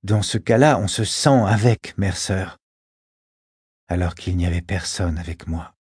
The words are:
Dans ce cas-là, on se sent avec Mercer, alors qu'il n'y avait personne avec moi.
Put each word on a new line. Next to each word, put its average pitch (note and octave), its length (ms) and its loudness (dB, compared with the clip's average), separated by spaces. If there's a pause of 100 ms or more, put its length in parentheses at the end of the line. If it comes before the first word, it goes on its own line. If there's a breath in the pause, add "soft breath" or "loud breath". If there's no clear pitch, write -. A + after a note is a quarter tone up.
Dans G#2 200 0
ce - 140 -4
cas-là, A#2+ 420 4
on G2+ 100 -2
se - 160 -2
sent C3 420 2
avec A2 500 2
Mercer, F#2 500 -2 (1400)
alors F2 260 -2
qu'il F#2 220 -4
n'y F2 100 0
avait E2+ 160 0
personne E2+ 560 -4
avec E2+ 280 -10
moi. E2 280 -8 (100)